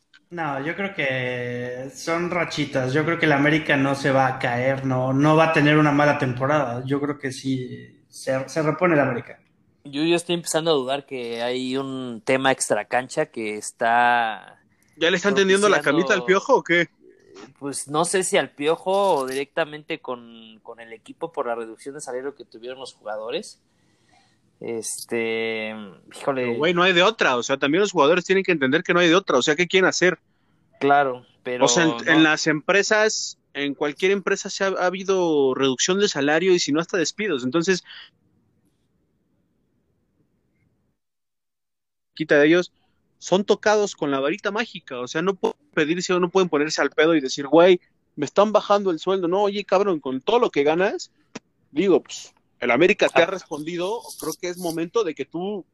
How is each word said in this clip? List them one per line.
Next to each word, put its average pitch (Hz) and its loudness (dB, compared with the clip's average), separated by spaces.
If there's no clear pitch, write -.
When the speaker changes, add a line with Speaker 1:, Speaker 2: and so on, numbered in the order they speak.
Speaker 1:
No, 143 -6
yo 160 -4
creo 196 -6
que 123 -6
son 170 -4
rachitas. 143 -2
Yo 151 2
creo 156 -2
que 160 2
el 151 6
América 147 2
no 135 0
se 139 -2
va 135 4
a 123 -4
caer, 135 -2
no, 131 0
no 151 4
va 160 4
a - 0
tener 151 4
una 151 4
mala 143 4
temporada. 131 -2
Yo 139 -2
creo 143 -6
que 135 -8
sí 127 -8
se, 135 -6
se 160 -4
repone 156 2
el 143 4
América. 127 -4
Speaker 2:
Yo 143 -6
ya 170 2
estoy 170 -4
empezando 160 -2
a 156 4
dudar 135 -2
que 117 -8
hay 127 -2
un 131 -8
tema 135 2
extracancha 127 -2
que 107 -8
está 113 0
Speaker 3:
¿Ya 160 0
le 185 2
están 196 0
tendiendo 196 4
la 180 4
Speaker 2:
propiciando 151 2
Speaker 3:
camita 214 4
al 170 -2
Piojo 196 2
o 160 2
qué? 170 0
Speaker 2:
Pues 135 -10
no 151 0
sé 185 -2
si 196 0
al 143 0
Piojo 180 0
o 131 -2
directamente 151 -6
con, 117 -14
con 117 -20
el 113 -20
equipo 139 -14
por 135 -4
la 117 -2
reducción 113 -12
de 147 -14
salario 131 -10
que 117 -20
tuvieron 123 -18
los 123 -16
jugadores. 110 -10
Este, 113 -6
híjole. 135 -4
Speaker 3:
Pero, 120 -2
güey, 156 0
no 175 2
hay 190 4
de 175 4
otra. 180 2
O 117 -2
sea, 135 -2
también 147 2
los 202 -2
jugadores 170 4
tienen 190 0
que 185 0
entender 143 0
que 180 0
no 175 4
hay 175 4
de 160 6
otra. 185 2
O 123 2
sea, 147 2
¿qué 175 0
quieren 190 4
hacer? 180 0
Speaker 2:
Claro, 139 2
pero 123 -2
Speaker 3:
O - 6
sea, 170 2
en, 160 2
Speaker 2:
no. - -4
Speaker 3:
en 160 4
las 156 2
empresas, 196 0
en 143 -6
cualquier 151 -2
empresa 196 -4
se - -6
ha, 196 0
ha 180 -2
habido 180 0
reducción 135 0
de 208 2
salario 160 2
y 180 4
si 139 -2
no 156 0
hasta 170 -4
despidos. 160 -2
Entonces, 170 0
quita 156 2
de 147 6
ellos, 175 2
son 196 0
tocados 208 0
con 147 -4
la 135 0
varita 190 -4
mágica. 196 -8
O 123 -8
sea, 160 -4
no 196 0
pueden 151 -4
pedirse 175 0
o 180 2
no 175 0
pueden 190 2
ponerse 151 0
al 139 0
pedo 160 4
y 151 4
decir, 131 -6
"Güey, 180 6
me 147 -4
están 202 2
bajando 202 2
el 160 -2
sueldo". 185 -2
No, 196 0
oye, 202 -2
cabrón, 190 0
con 131 -6
todo 226 2
lo 226 2
que 143 0
ganas, 180 0
digo, 165 2
pues, - -18
el 120 -2
América 165 4
te - 0
ha - 0
Speaker 2:
Ah. 175 -2
Speaker 3:
respondido, 175 -8
creo 156 -8
que 175 -8
es 175 -10
momento 170 -4
de 156 -6
que 135 -8
tú, 185 -8